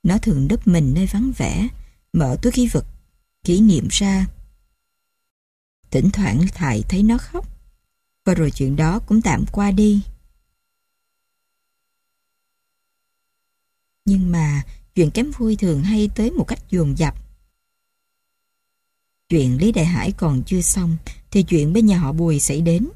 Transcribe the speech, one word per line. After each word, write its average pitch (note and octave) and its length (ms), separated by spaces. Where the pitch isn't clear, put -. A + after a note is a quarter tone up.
Nó F#3 140
thường C#3+ 320
núp A3 180
mình D#3+ 280
nơi F#3 100
vắng A3 320
vẻ, F#3 300
mở C#3 280
túi B3 100
ký B3 160
vật, - 180
kỷ F#3 180
niệm F3+ 300
ra. F#3+ 360
Thỉnh C#3 220
thoảng D#3 400
Thải E3 360
thấy G3 140
nó A3+ 140
khóc, - 300
và F#3 80
rồi D#3+ 180
chuyện C#3 240
đó D#3+ 240
cũng A3 220
tạm F#3+ 300
qua G3+ 200
đi. G#3 300
Nhưng F#3+ 260
mà D3+ 320
chuyện D#3+ 160
kém C#4 260
vui A3 180
thường E3 280
hay G#3 320
tới A3+ 160
một F4 160
cách A#3+ 120
dồn D3+ 280
dập. D#3 180
Chuyện C3 280
Lý G3 140
Đại E3+ 140
Hải F3 260
còn D3 340
chưa F#3 160
xong E3+ 360
thì G3 120
chuyện D#3 300
bên A3+ 120
nhà G3 140
họ C#3 120
Bùi D#3 280
xảy C#3+ 220
đến. E3+ 340